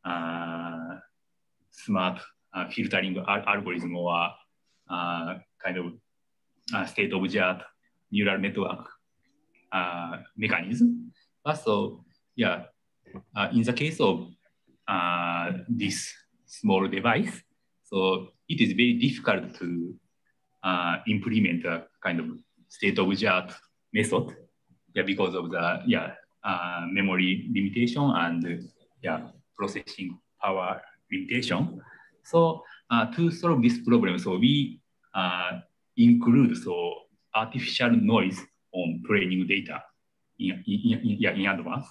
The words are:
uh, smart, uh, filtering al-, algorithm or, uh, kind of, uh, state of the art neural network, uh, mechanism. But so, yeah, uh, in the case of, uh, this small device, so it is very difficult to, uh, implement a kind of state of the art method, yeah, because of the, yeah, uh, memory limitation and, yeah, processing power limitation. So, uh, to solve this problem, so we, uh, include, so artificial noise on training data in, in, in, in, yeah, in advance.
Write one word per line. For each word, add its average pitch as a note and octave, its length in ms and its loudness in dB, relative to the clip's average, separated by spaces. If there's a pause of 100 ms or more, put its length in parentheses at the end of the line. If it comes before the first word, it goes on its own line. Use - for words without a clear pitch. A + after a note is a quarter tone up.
uh, E2+ 920 -6 (720)
smart, F#2 500 -2 (320)
uh, F#2 160 -6
filtering G2 480 -2
al-, G2+ 300 -2
algorithm F2+ 500 -4
or, F2 340 0 (600)
uh, F2 440 -4 (280)
kind F#2 160 -4
of, F2 140 -6 (840)
uh, F#2+ 100 -2
state - 280 -2
of F#2 180 0
the G#2 80 0
art F#2 240 0 (480)
neural G2 280 2
network, F#2+ 500 -4 (840)
uh, F2 460 -4 (180)
mechanism. A2 760 0 (320)
But D#3 100 0
so, G#2 500 -2 (320)
yeah, F2+ 280 0 (680)
uh, G2 180 0
in A2+ 100 4
the A#2+ 100 0
case C#3+ 280 -2
of, F#2 280 2 (580)
uh, F2 680 0 (160)
this G2+ 440 -4 (340)
small F#2+ 420 0
device, A#2 540 0 (420)
so F#2+ 440 0 (200)
it C3+ 120 -2
is G#2 120 4
very A#2+ 220 4
difficult A2 640 0
to, F2 360 -6 (680)
uh, F2 340 0 (120)
implement G2+ 560 2
a E2+ 220 -2 (160)
kind F2 180 -2
of D#2+ 60 -6 (420)
state F#2+ 300 0
of F#2+ 200 2
the A2 80 0
art F#2 260 0 (400)
method, - 440 0 (580)
yeah, F#2+ 80 0
because G2 320 0
of E2+ 160 -6
the, F2 360 -2
yeah, E2+ 260 0 (320)
uh, F2 460 -4
memory F#2 640 0
limitation A#2 500 0
and, E2+ 680 0 (340)
yeah, D#2+ 260 -4 (280)
processing F#2+ 640 -8 (240)
power F#2+ 380 -2 (300)
limitation. F#2+ 680 -2 (420)
So, E3 400 2 (280)
uh, A#2 220 4
to E3+ 180 2
solve E3 320 2
this A#2 160 4
problem, G2+ 400 4
so F#2 200 -2
we, C#3 420 2 (340)
uh, F2+ 460 -2 (360)
include, A#2+ 600 8
so F2 380 -4 (400)
artificial A#2 560 0
noise G#2 500 4 (320)
on E2+ 340 -4
training F#2 400 2
data D#2+ 360 -4 (560)
in, F#2+ 280 -4
in, G2+ 180 0
in, A#2 160 4
in, G#2 180 0
yeah, F#2+ 140 0
in G2 140 -2
advance. G2 440 -4